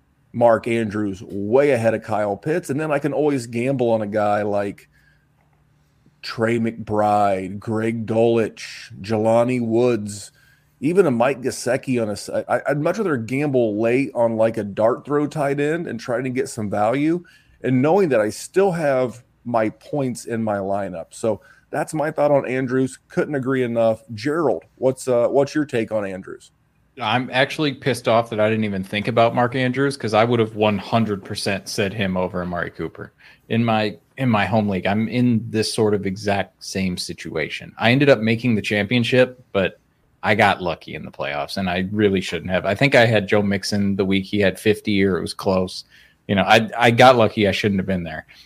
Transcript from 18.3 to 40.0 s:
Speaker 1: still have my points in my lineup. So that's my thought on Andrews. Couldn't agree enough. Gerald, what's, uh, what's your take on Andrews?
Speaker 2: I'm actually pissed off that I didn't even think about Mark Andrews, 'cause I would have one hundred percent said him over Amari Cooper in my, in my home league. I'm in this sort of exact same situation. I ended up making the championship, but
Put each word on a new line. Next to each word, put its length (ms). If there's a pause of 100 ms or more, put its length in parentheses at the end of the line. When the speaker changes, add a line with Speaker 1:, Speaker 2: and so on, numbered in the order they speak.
Speaker 1:
still 420
have 520 (200)
my 260
points 540
in 180
my 160
lineup. 520
So 300 (300)
that's 240
my 160
thought 220
on 140
Andrews. 520 (100)
Couldn't 280
agree 260
enough. 400 (100)
Gerald, 520 (100)
what's, 340
uh, 200
what's 260
your 100
take 280
on 120
Andrews? 460 (500)
Speaker 2:
I'm 300
actually 440
pissed 340
off 220
that 100
I 80
didn't 160
even 180
think 240
about 280
Mark 200
Andrews, 420
'cause 180
I 100
would 160
have 160
one 220
hundred 440
percent 460
said 240
him 240
over 240
Amari 300
Cooper 420 (380)
in 120
my, 360 (180)
in 140
my 160
home 200
league. 200
I'm 200
in 440
this 220
sort 200
of 140
exact 580
same 320
situation. 840
I 140
ended 160
up 120
making 340
the 80
championship, 920
but 260 (440)